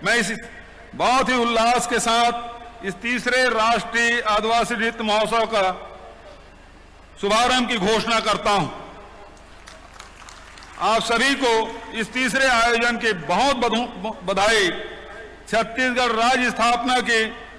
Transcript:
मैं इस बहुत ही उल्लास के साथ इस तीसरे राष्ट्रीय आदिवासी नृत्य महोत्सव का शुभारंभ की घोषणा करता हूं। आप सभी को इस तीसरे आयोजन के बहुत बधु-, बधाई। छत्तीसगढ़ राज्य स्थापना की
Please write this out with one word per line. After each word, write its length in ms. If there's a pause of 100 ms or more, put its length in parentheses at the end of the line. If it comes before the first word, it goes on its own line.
मैं 120
इस 160 (600)
बहुत 340
ही 60
उल्लास 520
के 120
साथ 340 (540)
इस 80
तीसरे 540
राष्ट्रीय 720
आदिवासी 540
नृत्य 300
महोत्सव 420
का 460 (1300)
शुभारंभ 480
की 80
घोषणा 440
करता 300
हूं। 180 (2000)
आप 220
सभी 320
को 460 (140)
इस 180
तीसरे 340
आयोजन 500
के 160
बहुत 440
बधु-, 680
बधाई। 460 (760)
छत्तीसगढ़ 640
राज्य 380
स्थापना 500
की 260 (320)